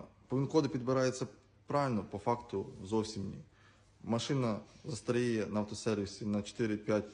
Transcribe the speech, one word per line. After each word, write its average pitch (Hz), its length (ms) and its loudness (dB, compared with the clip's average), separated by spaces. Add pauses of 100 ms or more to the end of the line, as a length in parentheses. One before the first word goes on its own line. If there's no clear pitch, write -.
(280)
по 127 100 0
він-коду 139 300 4
підбирається 127 580 0 (400)
правильно, 135 380 2
по - 140 -6
факту 104 480 -2 (180)
зовсім 101 440 0
ні. - 100 -8 (680)
Машина 117 560 0 (240)
застаріє 117 600 0
на 107 140 0
автосервісі 104 680 -2
на 104 160 2
чотири-п'ять 107 720 0